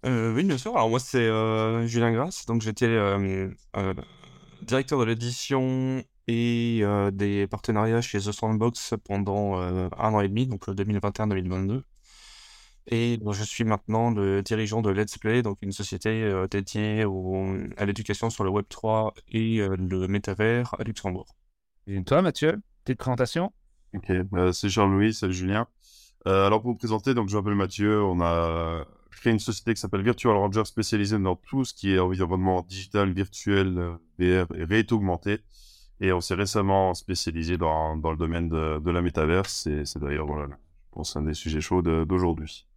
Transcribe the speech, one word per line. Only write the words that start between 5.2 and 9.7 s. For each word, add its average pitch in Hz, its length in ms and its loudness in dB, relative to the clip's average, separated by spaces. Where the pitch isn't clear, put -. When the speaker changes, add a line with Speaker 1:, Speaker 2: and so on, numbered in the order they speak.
Speaker 1:
et, 117 560 2
euh, 101 280 2
des 101 360 0
partenariats 110 540 0
chez 107 180 -2
The 101 140 -2
Sandbox 110 640 0
pendant, 98 560 -2
euh, 90 380 -2